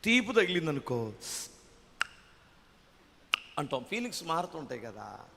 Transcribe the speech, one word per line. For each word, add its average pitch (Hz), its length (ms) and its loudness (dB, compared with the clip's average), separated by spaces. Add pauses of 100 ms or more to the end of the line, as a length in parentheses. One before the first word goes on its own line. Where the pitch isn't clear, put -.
తీపి 233 300 6
తగిలిందనుకో 156 760 2 (2500)
అంటాం. 135 320 -2
ఫీలింగ్స్ 233 340 -4
మారుతుంటాయి 160 580 -4
కదా. 104 380 -12 (180)